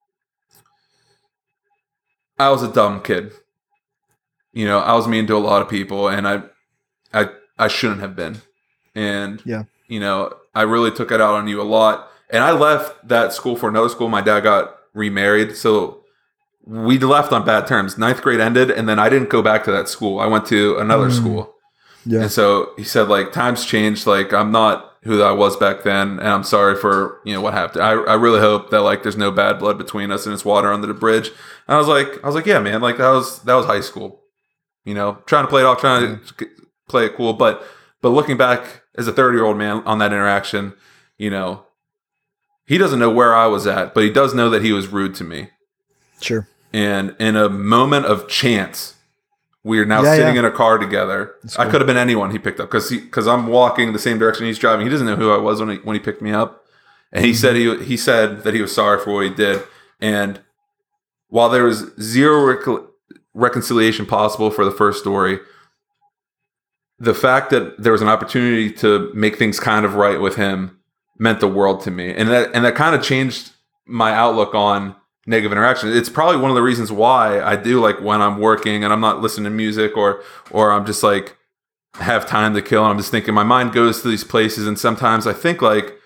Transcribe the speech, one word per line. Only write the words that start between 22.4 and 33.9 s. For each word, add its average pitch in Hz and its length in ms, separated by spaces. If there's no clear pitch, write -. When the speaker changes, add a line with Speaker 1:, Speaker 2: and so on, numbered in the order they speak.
Speaker 1:
he 104 80
said, 107 240
like, 98 240
"Times 120 320
changed. 107 420
Like, 98 260
I'm 107 180
not 107 420
who 107 200
I 101 80
was 101 260
back 98 280
then, 98 340
and 107 100
I'm 101 140
sorry 101 320
for, 98 500
you 104 80
know, 98 80
what 101 140
happened. 87 300
I, 110 80
I 110 220
really 113 260
hope 104 300
that, 107 100
like, 101 240
there's 104 120
no 101 140
bad 101 300
blood 104 180
between 101 320
us 101 160
and 107 60
it's 98 120
water 101 280
under 104 160
the 104 60
bridge." 113 340
And 139 80
I - 20
was 147 80
like, 139 220
I - 20
was 147 80
like, 160 120
"Yeah, 196 120
man, 104 220
like, 120 180
that 131 120
was, 127 300
that 123 140
was 120 120
high 104 160
school, 101 400